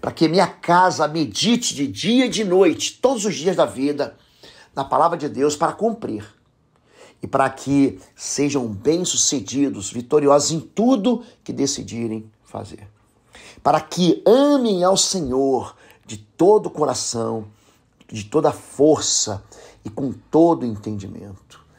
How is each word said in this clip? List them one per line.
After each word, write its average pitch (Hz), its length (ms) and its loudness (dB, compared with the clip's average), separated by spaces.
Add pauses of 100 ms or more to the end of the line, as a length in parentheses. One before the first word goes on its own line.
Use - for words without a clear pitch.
Para 123 120 -6
que 160 160 0
minha 170 180 2
casa 170 600 2
medite 156 680 -2
de 139 120 -4
dia 226 400 0
e - 20 -2
de 196 160 -4
noite, 185 560 2
todos 247 240 0
os 196 100 -2
dias 165 220 -2
da 170 80 4
vida, 135 520 -4 (600)
na 135 80 -4
palavra 165 320 2
de 143 120 -6
Deus 139 280 -2
para 160 160 -2
cumprir. 185 520 -6 (1000)
E - 40 -12
para - 220 0
que 139 500 0 (160)
sejam 139 540 -4
bem-sucedidos, 131 1200 -2
vitoriosos 143 600 2
em 165 80 -2
tudo 233 640 0 (180)
que - 100 -12
decidirem 110 800 -6 (140)
fazer. 104 420 -16 (720)
Para 147 200 2
que - 440 0
amem 240 600 4
ao 190 120 4
Senhor 135 760 -2 (320)
de 110 100 -14
todo 180 500 2
o 165 40 -6
coração, 113 760 -4 (580)
de 107 160 -12
toda 147 280 0
a - 20 -6
força - 880 0 (420)
e 104 60 -12
com 120 220 -6
todo 160 500 2
o 127 40 -4
entendimento. 101 920 -12 (180)